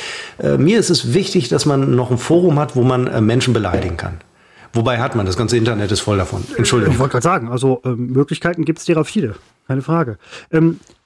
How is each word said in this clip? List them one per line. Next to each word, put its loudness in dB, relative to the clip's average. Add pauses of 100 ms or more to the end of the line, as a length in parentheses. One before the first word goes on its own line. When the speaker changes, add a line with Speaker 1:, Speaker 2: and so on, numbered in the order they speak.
(380)
Speaker 1:
äh, 0
mir 4
ist 2
es 0
wichtig, 0
dass 0
man 2
noch 0
ein 0
Forum 2
hat, -2
wo 2
man, 2
äh, -2
Menschen 2
beleidigen -2
kann. -8 (580)
Wobei 0
hat -2
man, 0
das -2
ganze 0
Internet 0
ist -2
voll 0
davon. -4 (140)
Entschuldigung. 2
Speaker 2:
Ich 0
wollte 0
gerade -2
sagen, 0
also, 0
ähm, -4
Möglichkeiten 0
gibt's -4
derer 2
viele. -4 (340)
Keine -2
Frage. -2 (360)
Ähm, 2 (280)